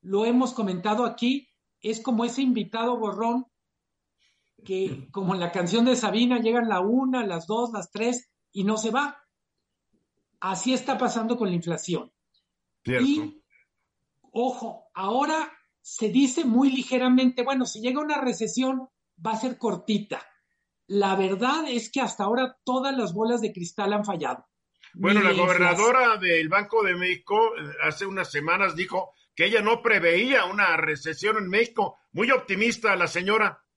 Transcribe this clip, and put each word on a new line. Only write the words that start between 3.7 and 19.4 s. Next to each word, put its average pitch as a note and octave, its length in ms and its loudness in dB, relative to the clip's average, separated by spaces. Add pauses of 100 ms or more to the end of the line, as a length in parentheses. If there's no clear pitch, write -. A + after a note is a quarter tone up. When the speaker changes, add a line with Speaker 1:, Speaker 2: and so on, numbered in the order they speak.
Speaker 1:
que, F#3+ 460 -4
como F#3+ 240 -2
en F#3 60 -2
la F3 100 -2
canción F#3+ 340 0
de B3+ 120 4
Sabina, A#3 440 2
llegan A3+ 280 0
la F#3+ 120 0
una, B3+ 460 0
las E3+ 220 -6
dos, A#3 240 -2
las G3 180 -10
tres A#3+ 400 -4 (220)
y G3+ 100 -4
no G#3+ 140 0
se A3 160 -4
va. C#4 320 -4 (1160)
Así F#3+ 320 -2
está B3+ 260 -2
pasando A3+ 380 -2
con A3 120 0
la F3 80 0
inflación. E3+ 560 -6 (720)
Speaker 2:
Cierto. C3 200 2
Speaker 1:
Y, D4+ 400 -2 (880)
ojo, - 640 -4
ahora C#4+ 580 -2 (280)
se - 280 -4
dice C4+ 360 2
muy B3+ 280 4
ligeramente, B3+ 720 2
bueno, B3+ 200 0
si - 160 -10
llega B3+ 200 -2
una D4+ 200 -2
recesión, B3+ 680 -2 (360)
va A3 80 -2
a A3 40 -2
ser A#3+ 220 -6